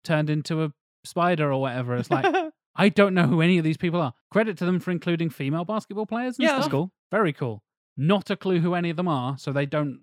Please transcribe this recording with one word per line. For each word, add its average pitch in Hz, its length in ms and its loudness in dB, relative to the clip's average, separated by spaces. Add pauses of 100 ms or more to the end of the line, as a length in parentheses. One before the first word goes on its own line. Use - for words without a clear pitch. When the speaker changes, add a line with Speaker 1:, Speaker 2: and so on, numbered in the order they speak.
Speaker 1:
turned 151 260 0
into 156 340 -2
a 151 100 -4 (320)
spider 170 480 0
or 135 80 0
whatever." 123 340 -4
It's 123 160 -4
like, 135 140 2
Speaker 2:
<laughs> 330 280 0 (220)
Speaker 1:
I 196 140 4
don't 202 240 4
know 175 140 4
who 160 140 2
any 180 160 4
of 165 60 2
these 156 140 0
people 175 240 -2
are. 131 120 -2 (180)
Credit 214 260 0
to 175 80 -4
them 180 140 0
for 180 120 -4
including 170 380 -2
female 151 360 -4
basketball 214 400 -6
players 240 320 -6
and 269 80 0
Speaker 2:
Yeah, 311 80 4
that's 269 120 0
Speaker 1:
stuff. 285 60 -2
Speaker 2:
cool. 165 200 -2 (200)
Speaker 1:
Very 185 220 2
cool. 113 300 -8 (340)
Not 180 340 0
a 190 40 -2
clue 185 260 0
who 175 120 0
any 175 160 0
of 156 80 -4
them 180 100 -2
are, 135 300 -2
so - 140 -6
they 143 140 0
don't 147 380 -4